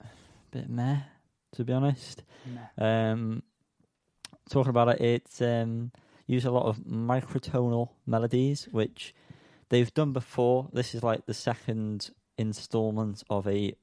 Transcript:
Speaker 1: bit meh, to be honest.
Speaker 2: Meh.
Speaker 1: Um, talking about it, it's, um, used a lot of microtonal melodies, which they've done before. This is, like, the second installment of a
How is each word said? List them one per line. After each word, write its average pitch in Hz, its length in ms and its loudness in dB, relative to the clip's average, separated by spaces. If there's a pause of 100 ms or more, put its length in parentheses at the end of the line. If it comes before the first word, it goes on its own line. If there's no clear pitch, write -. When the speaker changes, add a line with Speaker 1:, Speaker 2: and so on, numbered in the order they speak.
(520)
Speaker 1:
bit - 180 -8
meh, 123 280 -2 (560)
to 120 100 -4
be 123 100 0
honest. 135 500 -2 (220)
Speaker 2:
Meh. 113 680 0
Speaker 1:
Um, 113 300 -2 (1080)
talking 135 220 2
about 120 180 6
it, - 120 2
it's, 120 400 0
um, 117 500 0 (360)
used 123 180 0
a 127 60 0
lot 123 140 2
of 107 140 0
microtonal 120 1080 -2 (160)
melodies, 123 680 0
which - 420 -4 (560)
they've 120 240 4
done 151 180 2
before. 127 600 2
This 120 200 -2
is, 117 100 -8
like, 113 240 0
the 110 60 -2
second 107 760 -4 (280)
installment 110 920 -2
of 101 180 -2
a 101 360 0